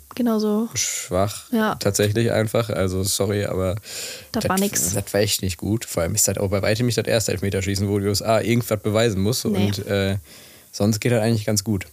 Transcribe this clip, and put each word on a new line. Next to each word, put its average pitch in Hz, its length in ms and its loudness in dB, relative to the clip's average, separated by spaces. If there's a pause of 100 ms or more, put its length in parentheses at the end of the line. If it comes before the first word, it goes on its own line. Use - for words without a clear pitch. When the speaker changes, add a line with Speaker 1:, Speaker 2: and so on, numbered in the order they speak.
(160)
Speaker 1:
Genauso. 220 600 0
Speaker 2:
schwach - 760 -2
Speaker 1:
Ja. 214 240 2
Speaker 2:
tatsächlich 104 560 2
einfach. 110 380 0
Also 92 340 0
sorry, 101 420 0
aber 92 300 -2 (560)
Speaker 1:
Das 220 120 -2
Speaker 2:
das - 60 0
Speaker 1:
war 190 100 0
nix. - 340 -2
Speaker 2:
das - 200 -4
war 101 80 4
echt 104 200 0
nicht 92 160 -2
gut. 104 280 -2
Vor - 180 -2
allem 98 120 -2
ist - 120 2
das 98 100 -2
auch 98 120 0
bei 95 120 0
weitem 107 240 2
nicht 117 140 0
das 104 80 -2
erste 113 240 2
Elfmeterschießen, 95 580 -2
wo 104 100 2
die 98 80 -2
U 104 40 2
S 101 100 0
A 110 200 2
irgendwas 113 400 0
beweisen 107 400 2
muss. 107 220 0
Speaker 1:
Nee. 101 240 2
Speaker 2:
Und, 101 200 -4
äh, 98 300 2 (540)
sonst 107 280 2
geht 120 120 0
das 117 120 4
eigentlich 113 220 2
ganz 104 180 0
gut. 104 300 -2